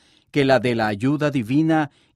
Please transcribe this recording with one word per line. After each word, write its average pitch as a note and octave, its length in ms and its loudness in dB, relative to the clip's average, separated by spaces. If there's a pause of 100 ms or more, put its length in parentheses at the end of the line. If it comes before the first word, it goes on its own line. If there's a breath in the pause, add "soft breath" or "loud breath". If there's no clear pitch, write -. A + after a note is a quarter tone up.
(300 soft breath)
que C#3+ 140 0
la C3+ 160 4
de B2 140 0
la A2+ 120 0
ayuda C3+ 440 -2
divina D3 600 0 (240 soft breath)